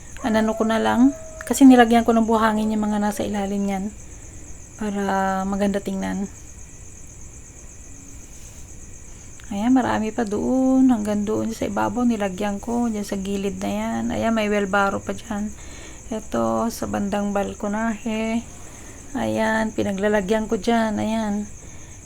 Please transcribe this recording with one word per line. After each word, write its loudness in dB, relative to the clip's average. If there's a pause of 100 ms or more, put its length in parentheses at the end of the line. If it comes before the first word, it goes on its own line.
(200)
anano 2
ko 0
na 2
lang. 4 (320)
Kasi 8
nilagyan 10
ko 4
ng 4
buhangin 2
yung 0
mga 0
nasa 0
ilalim -2
yan. -2 (920)
Para 0
maganda 2
tingnan. -4 (3250)
Ayan, 2
marami 2
pa -2
doon. 4
Hanggang 0
doon 0
sa -4
ibabaw, 0
nilagyan 0
ko. 0
Diyan -4
sa -2
gilid -2
na 0
yan. -2
Ayan, 0
may 0
wheelbarrow 2
pa -6
dyan. -6 (640)
Ito, 0
sa -6
bandang -2
balkonahe. -2 (720)
Ayan, 0
pinaglalagyan 0
ko -2
dyan. 2
Ayan. -2 (580)